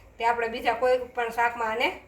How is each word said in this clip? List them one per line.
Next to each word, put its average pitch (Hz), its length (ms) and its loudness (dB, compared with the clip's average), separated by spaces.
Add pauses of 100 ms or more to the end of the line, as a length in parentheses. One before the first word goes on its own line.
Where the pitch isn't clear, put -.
(180)
તે 226 80 -2
આપણે 233 220 2
બીજા 240 260 0
કોઈ 254 240 4
પણ 240 320 -6
શાકમાં 233 420 0
આને 247 160 0 (200)